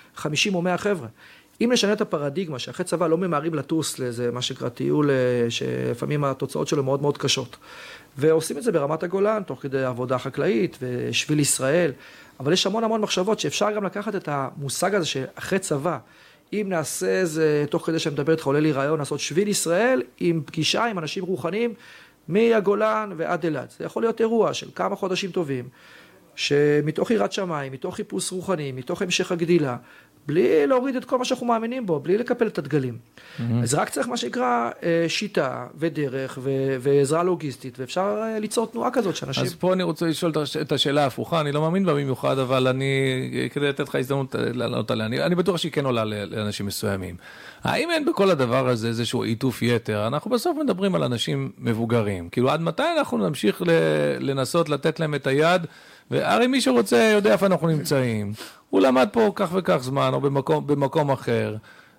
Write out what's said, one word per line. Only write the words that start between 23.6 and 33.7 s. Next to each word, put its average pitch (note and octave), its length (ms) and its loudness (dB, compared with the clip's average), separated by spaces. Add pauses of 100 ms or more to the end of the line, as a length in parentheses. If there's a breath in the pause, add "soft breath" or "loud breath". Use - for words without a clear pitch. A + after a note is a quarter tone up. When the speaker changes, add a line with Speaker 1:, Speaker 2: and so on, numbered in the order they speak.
Speaker 1:
זה - 60 -8
יכול - 180 -4
להיות A3+ 180 0
אירוע A3 340 4
של - 200 -8
כמה F#3+ 220 -2
חודשים F#3 340 -2
טובים, C3+ 380 -2 (680 loud breath)
שמתוך D3 760 2
יראת G3+ 220 2
שמיים, D3+ 400 -4
מתוך F3 240 -8
חיפוש G3 360 -6
רוחני, E3+ 400 -4
מתוך D3+ 300 -6
המשך F#3 300 -2
הגדילה, D#3+ 440 2 (520 loud breath)
בלי C#4+ 380 4
להוריד C4 300 2
את B3+ 80 -4
כל B3+ 140 0
מה B3+ 60 -4
שאנחנו B3 220 -2
מאמינים A#3 400 -2
בו, D#3 140 0
בלי E3+ 180 2
לקפל A#3+ 280 0
את - 120 -4
הדגלים. C3+ 400 -2 (400 loud breath)
Speaker 2:
מהמם. A#2 240 0
Speaker 1:
אז A#2 120 0